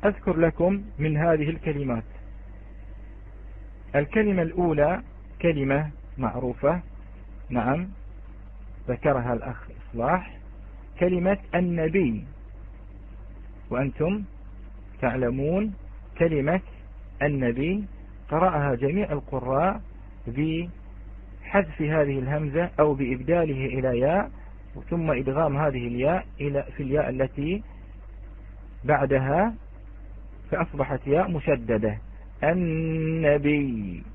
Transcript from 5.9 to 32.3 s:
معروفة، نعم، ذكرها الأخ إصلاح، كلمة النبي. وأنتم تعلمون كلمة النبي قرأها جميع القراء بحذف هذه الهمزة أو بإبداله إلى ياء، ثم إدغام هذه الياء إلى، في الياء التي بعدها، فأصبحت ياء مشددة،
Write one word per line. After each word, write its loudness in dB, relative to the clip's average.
معروفة، 0
نعم، 2
ذكرها 2
الأخ -4
إصلاح، 0
كلمة 4
النبي. 2
وأنتم 0
تعلمون 2
كلمة 4
النبي 2
قرأها 4
جميع 2
القراء 0
بحذف -2
هذه 4
الهمزة 0
أو 8
بإبداله 2
إلى 2
ياء، 4
ثم 0
إدغام 2
هذه 2
الياء 2
إلى، 0
في -6
الياء 2
التي 0
بعدها، 4
فأصبحت -2
ياء 4
مشددة، 2